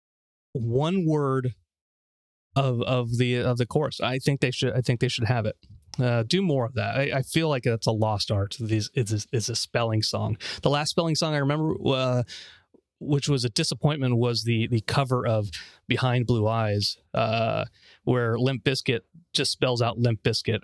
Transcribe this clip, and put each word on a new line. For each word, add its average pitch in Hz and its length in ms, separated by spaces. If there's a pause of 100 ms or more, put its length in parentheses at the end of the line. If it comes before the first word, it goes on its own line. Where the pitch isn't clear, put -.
(540)
one 147 540
word 135 480 (1000)
of, 127 280
of 120 340
the, 123 200
of 120 200
the 123 80
chorus? - 340
I 127 200
think 139 220
they 127 100
should, 127 220
I 123 80
think 120 180
they 127 80
should 120 160
have 113 240
it. - 100 (420)
Uh, 120 220
do 175 220
more 139 220
of 113 100
that. 104 220
I, 139 200
I 131 60
feel 160 260
like 135 140
that's 113 240
a 117 40
lost 110 380
art. 101 300
These, 110 340
it's 98 180
a, 104 200
it's 117 180
a 113 60
spelling 113 480
song. 107 340 (240)
The - 80
last 143 220
spelling 165 240
song 156 180
I 147 60
remember, 151 340 (100)
uh, 127 380 (800)
which 143 280
was 135 160
a 123 60
disappointment, 135 680
was 117 260
the, 113 240
the 117 140
cover 127 440
of 110 240 (380)
Behind 123 400
Blue 113 200
Eyes, 107 520 (160)
uh, 113 500 (380)
where 120 340
Limp 127 260
Bizkit 131 360 (340)
just - 180
spells - 300
out 113 160
Limp 117 240
Bizkit. - 420